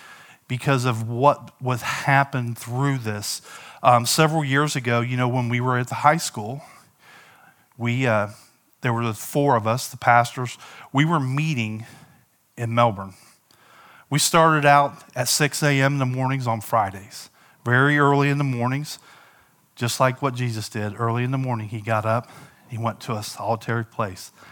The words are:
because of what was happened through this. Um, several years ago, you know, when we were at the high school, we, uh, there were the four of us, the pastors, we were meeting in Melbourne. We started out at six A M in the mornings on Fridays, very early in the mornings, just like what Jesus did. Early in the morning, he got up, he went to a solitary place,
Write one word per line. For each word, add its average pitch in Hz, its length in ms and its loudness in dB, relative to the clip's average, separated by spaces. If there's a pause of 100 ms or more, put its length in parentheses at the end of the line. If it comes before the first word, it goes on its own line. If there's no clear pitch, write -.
(480)
because 127 360 0
of 117 220 -2
what 120 440 0 (100)
was 123 220 -4
happened 131 760 0
through 131 420 -2
this. 107 440 -8 (400)
Um, 120 240 4
several 160 380 2
years 143 320 0
ago, 120 240 0
you 123 160 -4
know, 123 120 0
when 120 200 -2
we 120 120 0
were 123 180 0
at 120 100 -4
the 113 80 -8
high 151 200 4
school, 123 460 -8 (1160)
we, 120 300 -2
uh, 107 220 2 (540)
there 123 100 0
were 117 120 -2
the 113 100 -2
four 143 420 0
of 110 100 0
us, 117 220 -2
the - 80 -16
pastors, 120 640 2 (340)
we 139 120 4
were 160 160 2
meeting 127 640 -4 (720)
in 117 180 -6
Melbourne. 98 400 0 (960)
We 147 80 0
started 156 480 4
out 143 380 4 (120)
at 123 120 -4
six - 340 0
A 143 180 2
M 139 140 2
in 143 40 -2
the 131 80 0
mornings 131 400 -2
on 113 140 -2
Fridays, 98 680 -4 (340)
very 139 340 4
early 143 300 4
in 143 100 0
the 147 60 0
mornings, 131 540 -4 (760)
just - 240 -4
like 127 220 2
what 135 140 -2
Jesus 117 340 -4
did. 104 300 -6
Early 117 260 -2
in 127 60 -2
the 135 80 -2
morning, 120 300 -4
he 110 120 -8
got 107 240 -2
up, 117 240 -2 (400)
he 117 80 -10
went 113 240 -4
to 120 140 -6
a 107 80 -6
solitary 113 600 -4
place, 101 480 -10 (200)